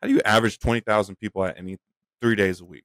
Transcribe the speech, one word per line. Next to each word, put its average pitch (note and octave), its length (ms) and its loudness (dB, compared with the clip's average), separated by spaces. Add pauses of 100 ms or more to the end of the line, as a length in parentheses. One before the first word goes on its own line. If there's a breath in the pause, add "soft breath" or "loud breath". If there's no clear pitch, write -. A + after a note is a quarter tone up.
How - 80 -6
do C4+ 60 2
you - 100 4
average A2 340 2
twenty A#2 220 -2
thousand G#2 360 -2
people F#2+ 280 -6
at F2+ 140 -6
any F#2 200 -12 (420)
three A#2 160 2
days F#2 240 0
a F2+ 40 -20
week? F2 200 -20